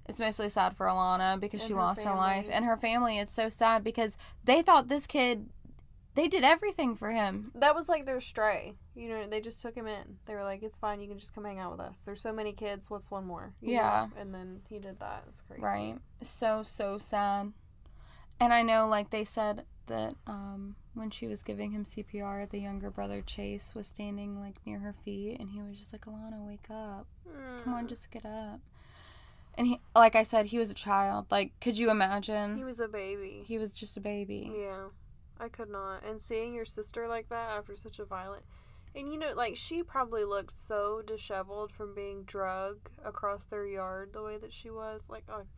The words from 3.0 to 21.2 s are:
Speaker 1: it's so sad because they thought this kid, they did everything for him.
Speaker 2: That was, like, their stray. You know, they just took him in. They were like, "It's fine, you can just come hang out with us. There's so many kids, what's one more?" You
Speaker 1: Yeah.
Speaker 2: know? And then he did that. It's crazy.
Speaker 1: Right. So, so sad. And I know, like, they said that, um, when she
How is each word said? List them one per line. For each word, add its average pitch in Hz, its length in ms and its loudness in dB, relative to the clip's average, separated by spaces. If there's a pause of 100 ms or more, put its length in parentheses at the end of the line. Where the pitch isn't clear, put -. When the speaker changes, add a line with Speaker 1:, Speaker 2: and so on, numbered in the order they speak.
Speaker 1:
it's 202 120 -2
so 220 180 2
sad 226 340 6
because 226 340 0 (260)
they 277 180 10
thought 311 260 10
this 285 180 0
kid, 247 440 2 (680)
they 311 120 6
did 330 160 4
everything 320 520 6
for 214 160 -4
him. 208 420 0
Speaker 2:
That 285 220 8
was, 320 140 -2
like, 311 160 2
their 262 160 -2
stray. 214 540 0 (200)
You 233 140 -10
know, 220 180 -4
they 214 140 -2
just 226 200 -10
took 233 140 -8
him 226 120 -6
in. 208 380 -8
They 220 100 -10
were 202 80 -4
like, 196 200 -4
"It's 220 160 -10
fine, 208 200 -2
you 202 80 -10
can 202 120 -12
just - 160 -14
come 208 100 -8
hang 202 140 -8
out 180 120 -6
with 170 80 -8
us. - 260 -12
There's 208 160 -10
so 220 120 -4
many 214 200 -4
kids, 202 360 -6
what's 208 220 -10
one 196 140 -6
more?" 180 360 -10
You 240 120 0
Speaker 1:
Yeah. 220 400 4
Speaker 2:
know? 208 80 -12
And 196 120 -10
then 185 340 -12
he 214 120 -12
did 196 200 -12
that. - 300 -10
It's - 120 -18
crazy. - 200 -14
Speaker 1:
Right. 104 380 -2 (220)
So, 220 420 0
so 202 340 -4
sad. 202 560 0 (880)
And 240 120 8
I 233 100 8
know, 220 240 6
like, 208 220 2
they 214 160 0
said 214 400 -2 (220)
that, - 280 -2 (120)
um, 196 500 -8 (160)
when 220 160 -6
she 226 180 -6